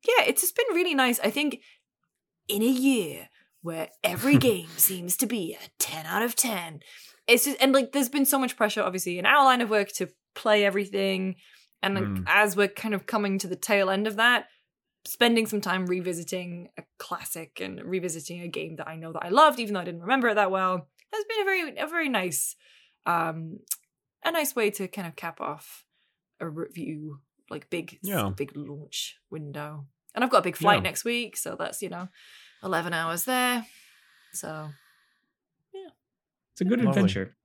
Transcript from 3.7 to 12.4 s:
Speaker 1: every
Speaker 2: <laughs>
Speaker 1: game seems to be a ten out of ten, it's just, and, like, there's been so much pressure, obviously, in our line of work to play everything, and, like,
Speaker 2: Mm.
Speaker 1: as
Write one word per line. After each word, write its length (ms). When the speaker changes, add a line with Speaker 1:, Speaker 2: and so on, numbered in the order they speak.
Speaker 1:
every 340
Speaker 2:
<laughs> 0
Speaker 1:
game 400
seems 400
to 80
be 360
a 60
ten 280
out 180
of 120
ten, 440
it's 180
just, 160
and, 120
like, 180
there's 180
been 160
so 140
much 160
pressure, 260
obviously, 380
in 60
our 180
line 180
of 80
work 260
to 120
play 300
everything, 680
and, 120
like, 100
Speaker 2:
Mm. 220
Speaker 1:
as 280